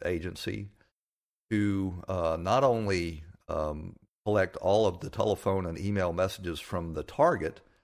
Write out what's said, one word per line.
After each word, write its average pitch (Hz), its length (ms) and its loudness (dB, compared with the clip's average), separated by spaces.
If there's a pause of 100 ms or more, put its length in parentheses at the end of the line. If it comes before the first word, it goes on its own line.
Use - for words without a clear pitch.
Agency, 90 640 -4 (840)
to, 98 560 0
uh, 82 320 0
not 107 240 2
only, 95 640 0 (240)
um, 80 480 -4 (280)
collect 104 320 2
all 104 300 4
of 87 140 -2
the - 80 -8
telephone 98 560 0
and 82 120 -6
email 95 360 0
messages 92 480 -2
from 85 320 -6
the 76 100 -6
target, 135 560 2 (240)